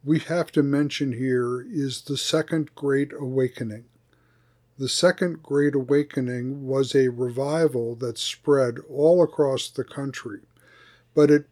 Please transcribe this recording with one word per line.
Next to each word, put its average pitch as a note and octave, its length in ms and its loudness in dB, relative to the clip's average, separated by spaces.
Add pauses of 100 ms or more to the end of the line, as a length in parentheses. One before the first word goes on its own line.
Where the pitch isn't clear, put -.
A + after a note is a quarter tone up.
we D3+ 160 2
have E3+ 340 -4
to D3+ 100 4
mention C#3+ 480 0
here B2 580 -2
is C#3+ 320 -6
the C#3 160 -6
Second D#3+ 560 -2
Great C#3 400 -2
Awakening. B2+ 720 -4 (920)
The C3 80 -6
Second F3 540 0
Great C#3+ 320 2
Awakening C3+ 920 -2
was C3+ 260 -2
a C3 160 4
revival B2+ 840 -2
that A#2 240 -8
spread C3 580 0 (100)
all E3 360 4
across C#3+ 460 0
the - 140 -8
country, B2+ 580 -10 (760)
but D3 160 6
it D3 200 4